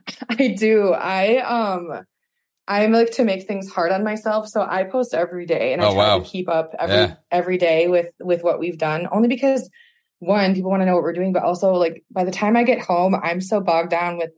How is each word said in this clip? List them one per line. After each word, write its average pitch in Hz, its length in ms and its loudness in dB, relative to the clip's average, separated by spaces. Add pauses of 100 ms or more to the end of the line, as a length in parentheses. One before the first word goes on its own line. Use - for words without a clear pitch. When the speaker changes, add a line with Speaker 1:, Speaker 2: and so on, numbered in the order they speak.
(100)
Speaker 1:
<laughs> - 200 -16
I 240 180 2
do. 208 440 2
I, 190 460 0
um, 185 680 -4 (640)
I'm, 208 260 2
like, 233 200 4
to 254 120 2
make 190 220 -2
things 196 240 -8
hard 175 220 -2
on 190 100 0
myself. 214 460 -4
So 220 200 -2
I 190 160 -2
post 240 300 -4
every 175 320 -4
day, 131 260 0
and - 100 0
I 107 40 4
Speaker 2:
Oh, 101 80 4
Speaker 1:
try 101 140 4
Speaker 2:
wow. 101 120 4
Speaker 1:
to 92 40 -8
keep 180 240 -6
up 160 300 -2
every, 180 180 0
Speaker 2:
Yeah. 208 180 2 (160)
Speaker 1:
every 180 280 0
day 170 300 4
with, 175 200 2 (100)
with 175 240 -2
what 170 160 0
we've 165 200 -6
done, 156 340 -2
only 220 160 2
because, 262 400 0 (500)
one, 190 360 2
people 185 160 -2
wanna 190 160 0
know 180 80 2
what 175 80 2
we're 165 100 -2
doing, 180 200 -2
but 180 120 0
also, 180 300 2
like, 170 360 -2
by 185 140 -2
the 185 80 -2
time 214 240 2
I 240 80 4
get 240 160 2
home, 180 340 2
I'm 170 260 -2
so 202 200 -2
bogged 170 300 0
down 170 280 -2
with 165 200 -4